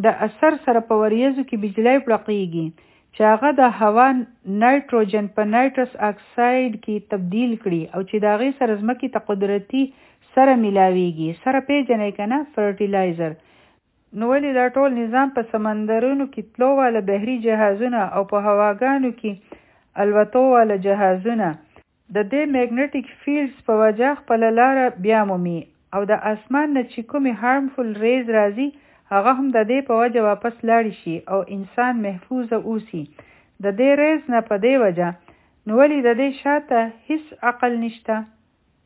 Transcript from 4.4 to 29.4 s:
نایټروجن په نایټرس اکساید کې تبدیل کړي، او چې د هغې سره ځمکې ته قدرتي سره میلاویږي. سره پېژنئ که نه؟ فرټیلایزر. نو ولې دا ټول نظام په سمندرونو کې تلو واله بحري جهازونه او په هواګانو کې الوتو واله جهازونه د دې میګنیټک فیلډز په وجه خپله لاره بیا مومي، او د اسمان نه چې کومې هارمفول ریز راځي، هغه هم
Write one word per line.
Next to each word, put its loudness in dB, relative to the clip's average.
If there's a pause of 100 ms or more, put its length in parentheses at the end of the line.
نایټروجن 2 (100)
په 0 (100)
نایټرس 0 (160)
اکساید -2 (100)
کې -6 (180)
تبدیل -2 (100)
کړي، -2 (120)
او -6
چې -6
د 2
هغې -2
سره 0
ځمکې -4
ته -2 (100)
قدرتي -2 (520)
سره 6 (100)
میلاویږي. 2 (140)
سره 0 (100)
پېژنئ 0
که -6
نه؟ -2 (140)
فرټیلایزر. -2 (800)
نو -6
ولې 0
دا 2 (120)
ټول 2
نظام 0
په -2 (100)
سمندرونو -2
کې -12 (120)
تلو 0
واله 0
بحري -2
جهازونه 0 (160)
او 0
په 0
هواګانو 0
کې -6 (640)
الوتو 2 (120)
واله 4
جهازونه 0 (680)
د 0 (140)
دې 0 (120)
میګنیټک -2 (160)
فیلډز -4
په 2
وجه 4 (100)
خپله 2 (100)
لاره 4 (200)
بیا 4
مومي، -2 (360)
او -2 (100)
د 4 (180)
اسمان -2
نه 0
چې -12 (120)
کومې -2 (100)
هارمفول -2 (140)
ریز 0
راځي، 0 (420)
هغه 2
هم -2